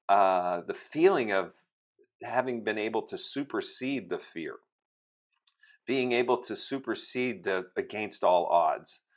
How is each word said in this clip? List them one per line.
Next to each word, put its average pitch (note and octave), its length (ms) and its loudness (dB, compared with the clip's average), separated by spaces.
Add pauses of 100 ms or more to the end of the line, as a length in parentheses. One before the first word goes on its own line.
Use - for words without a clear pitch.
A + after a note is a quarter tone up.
uh, F#2 580 4
the F#2+ 80 -4
feeling D3+ 580 4
of F#2+ 200 0 (720)
having A#2+ 420 -2
been G#2+ 140 -2
able A2 240 -2
to - 140 -10
supersede B2+ 920 -6
the F2 100 -4
fear, D2+ 380 -10 (1300)
being B2+ 240 0
able B2 280 4
to A2 180 -8
supersede B2 880 -4
the F#2 220 -2 (100)
against G#2 480 -4
all F2 220 4
odds. D#2+ 540 2 (160)